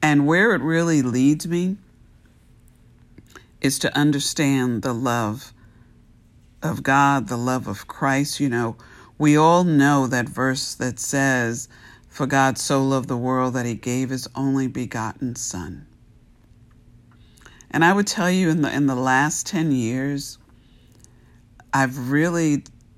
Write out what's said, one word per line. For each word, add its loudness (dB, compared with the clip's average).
And 4
where 4
it -2
really 2
leads 2
me -2
is 0
to -4
understand 0
the -2
love -2
of -6
God, 2
the -4
love -2
of -10
Christ. -2
You 0
know, -2
we 6
all 6
know 4
that -2
verse -4
that -4
says, -2
"For -6
God 2
so 0
loved 0
the -2
world -2
that -2
he -4
gave -4
his -8
only -2
begotten -6
son." -10
And 2
I 6
would 2
tell -2
you 2
in 2
the, -2
in 2
the 0
last 0
ten 0
years, -4
I've -2
really 0